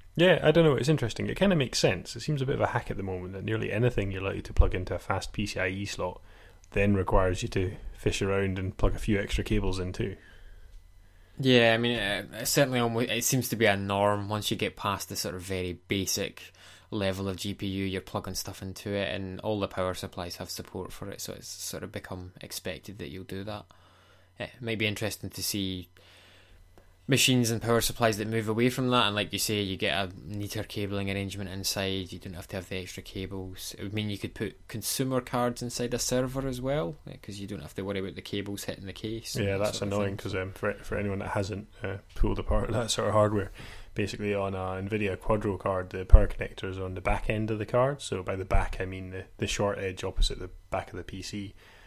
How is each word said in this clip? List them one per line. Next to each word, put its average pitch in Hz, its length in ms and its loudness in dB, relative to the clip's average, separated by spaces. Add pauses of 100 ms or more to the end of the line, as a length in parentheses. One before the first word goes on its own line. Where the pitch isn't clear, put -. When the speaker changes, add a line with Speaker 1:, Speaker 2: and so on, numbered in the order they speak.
(160)
Speaker 1:
yeah, 170 260 8
I 151 80 8
don't 165 140 8
know. 151 100 8
It's 120 140 2
interesting. 113 400 2
It 117 80 -2
kinda 190 200 6
makes 135 220 2
sense. 95 380 2
It 113 40 -8
seems 147 220 -2
a 131 40 0
bit 135 100 0
of 113 40 -4
a 104 80 4
hack - 220 -2
at - 60 -4
the 98 60 -4
moment 92 320 -4
that 98 100 -8
nearly 107 280 -2
anything 107 380 2
you're 95 120 -4
likely 95 200 -2
to - 100 -10
plug 98 220 6
into 92 200 -2
a 87 40 -2
fast - 340 -2
P 107 140 -2
C 95 140 -4
I 92 80 2
E 95 160 -4
slot 92 360 -6 (520)
then 101 220 6
requires 92 480 4
you 110 60 -2
to 95 240 0 (220)
fish - 280 0
around 98 360 2
and 95 180 -4
plug 98 180 6
a - 40 -4
few 104 200 2
extra 104 240 0
cables 95 380 2
in 90 120 -2
too. 107 240 -4 (1200)
Speaker 2:
Yeah, 123 360 8
I 113 40 4
mean, 120 200 2
uh, 101 260 0 (180)
it 127 40 -4
certainly 131 320 4
almo-, 117 220 2
it 117 240 0
seems 127 240 2
to 120 80 -2
be 110 100 4
a 101 100 6
norm. 101 520 2
Once 104 220 -2
you 107 60 0
get 92 200 -4
past 98 320 -2
the 92 80 -8
sort 82 180 -4
of 92 60 -8
very 90 380 -4 (100)
basic - 640 -2 (400)
level 98 360 0
of 92 80 -4
G 101 180 -4
P 101 120 -6
U, 95 180 -2
you're 95 160 -2
plugging 98 340 -6
stuff - 280 -8
into 95 280 -8
it, 101 240 -2
and 95 260 -8
all 107 200 -2
the 98 80 0
power 92 260 -2
supplies 90 420 -8
have 95 140 -12
support - 420 -10
for - 160 -12
it, - 120 -12
so - 120 -10
it's - 160 -14
sort - 340 -10
of 95 100 -12
become 90 480 -10
expected 95 580 -10
that 78 120 -10
you'll 90 140 -12
do 95 200 -8
that. 104 200 -10 (720)
It - 120 -8 (100)
might 113 180 -4
be 107 80 2
interesting 101 440 -4
to - 120 -10
see 95 460 -4 (1200)
machines 123 440 4
and 113 100 -2
power 117 200 4
supplies 113 380 2
that 107 100 -2
move 113 200 -2
away 117 220 4
from 127 200 -2
that, 120 160 4
and 104 100 0
like 101 160 -2
you 98 60 -4
say, 104 240 0
you 95 140 -2
get 90 220 0
a 95 140 -2 (120)
neater 104 380 -6
cabling 98 480 -4
arrangement 98 400 -4
inside. 95 640 -4
You 90 80 -12
don't 95 140 -12
have 85 140 -12
to - 80 -8
have 92 120 -8
the 95 80 -6
extra 92 260 -10
cables. 95 760 -8
It - 60 -10
would 101 120 -6
mean 107 160 -2
you 101 80 -4
could - 160 -8
put - 340 -8
consumer 131 520 -2
cards 123 400 -2
inside 123 340 -4
a 120 40 -2
server 131 480 0
as 127 140 -4
well, 147 360 -2 (120)
eh, - 120 -12
'cause 101 180 -12
you 101 100 -8
don't 98 140 -8
have - 120 -14
to 98 80 -6
worry 98 180 -2
about 95 140 -6
the 92 80 -10
cables 101 420 -4
hitting 95 220 -8
the 92 60 -10
case 110 440 -6
Speaker 1:
Yeah, 117 60 0
Speaker 2:
and 98 100 2
that 98 120 2
Speaker 1:
that's 107 140 0
Speaker 2:
sort 101 140 -2
of 101 60 2
Speaker 1:
annoying 98 180 0
Speaker 2:
thing. - 20 -
Speaker 1:
'cause, 98 160 -4
um, 95 180 -4
for, 101 220 -2
for - 240 -6
anyone 101 220 -2
that 90 100 -4
hasn't, 101 380 -2 (140)
uh, 95 140 -4 (180)
pulled 104 260 4
apart - 300 0
<laughs> - 20 0
that 110 200 0
sort 107 160 0
of 101 60 2
hardware, 107 360 4 (420)
basically 104 400 -2
on 98 220 0
a 92 260 -4
NVIDIA 98 360 0
Quadro 104 420 0
card, 92 320 -2
the 92 140 -6
power 98 240 12
connector - 420 -4
is 92 80 -6
on 92 160 -4
the 92 60 -6
back 101 280 0
end 107 220 0
of 110 80 -2
the 104 80 -4
card. 135 340 2
So 95 220 -4
by 98 140 -4
the 95 80 -4
back, 95 340 4
I 95 60 -2
mean 92 260 -8
the, 92 140 -10 (140)
the 107 100 0
short 101 320 0
edge 95 240 -4
opposite - 340 2
the 92 120 -8 (200)
back 95 220 -2
of 104 40 -10
the 92 60 -8
P 95 200 -10
C. 98 320 -8 (320)